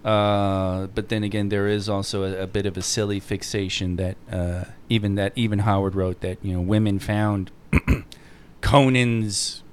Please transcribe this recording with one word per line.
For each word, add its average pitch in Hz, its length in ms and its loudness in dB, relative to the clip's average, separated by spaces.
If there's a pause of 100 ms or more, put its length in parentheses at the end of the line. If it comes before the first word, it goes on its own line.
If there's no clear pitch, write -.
Uh, 98 920 2
but 104 120 -4
then 110 160 -2
again, 104 240 -2
there 101 220 0
is 104 180 0
also 98 380 -2
a, 95 180 -4
a 92 40 -6
bit 98 180 -2
of 95 100 -2
a 92 60 -6
silly 101 400 -2
fixation 95 760 -4
that, 92 220 -4 (120)
uh, 90 360 -4 (240)
even, 104 260 4
that 101 220 0
even 107 220 2
Howard 98 360 2
wrote 92 240 0
that, 92 240 -6
you 101 80 -4
know, 90 80 -2
women 101 400 2
found 104 520 -2 (200)
<clears throat> - 320 2 (580)
Conan's 120 1120 2